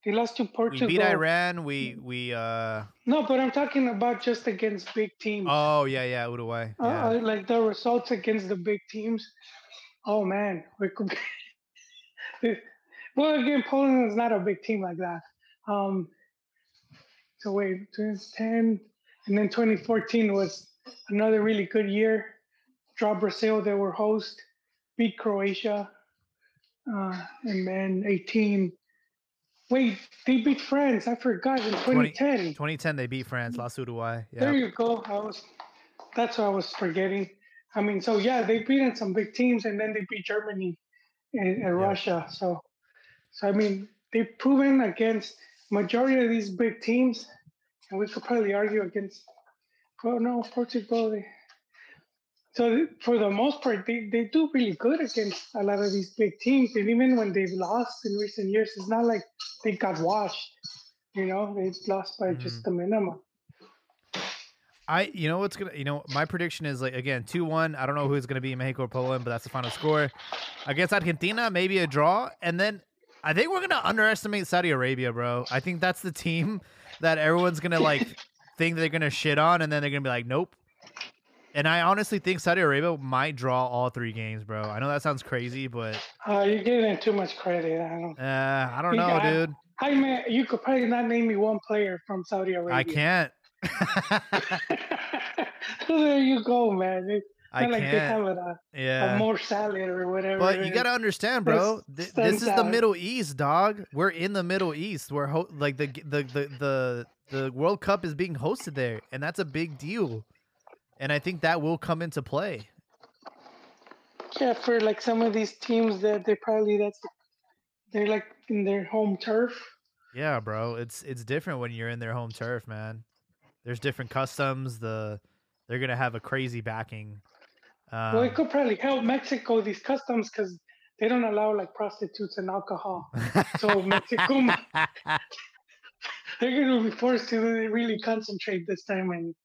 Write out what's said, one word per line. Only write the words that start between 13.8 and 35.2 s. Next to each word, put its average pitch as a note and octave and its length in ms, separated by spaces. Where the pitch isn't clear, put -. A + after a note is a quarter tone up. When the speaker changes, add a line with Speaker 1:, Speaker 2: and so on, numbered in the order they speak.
Speaker 1:
is G#3 80
not A#3 140
a G#3+ 80
big F#3+ 240
team G#3 200
like F3 160
that. E3+ 240
Um, G3 400
so G#3 120
wait, G3 420
twenty G#3+ 240
ten, A3+ 420
and G3+ 120
then G#3 100
twenty A3 280
fourteen A3 580
was G3 340
another G#3+ 340
really G#3+ 220
good G#3 260
year. G#3+ 360
Draw G#3+ 200
Brazil, G#3+ 440
they G3+ 100
were G3 180
host, G#3+ 500
beat A3+ 200
Croatia, G3+ 720
uh, F#3 260
and F#3+ 220
then F#3+ 400
eighteen. G3 680
Wait, A#3+ 280
they C4 160
beat C#4 180
France. C4+ 480
I A#3+ 80
forgot B3+ 440
in G#3+ 120
Speaker 2:
Twenty, B3+ 220
Speaker 1:
twenty A#3+ 180
ten. G#3+ 420
Speaker 2:
twenty D3+ 220
ten, D3+ 200
they B2+ 120
beat C3 180
France, A#2+ 300
lost A#2+ 200
to C3 60
Uruguay. A#2 400
Speaker 1:
There C#4 200
Speaker 2:
Yep. C#4 100
Speaker 1:
you G3+ 140
go. A3+ 300
I G#3 120
was, G#3+ 240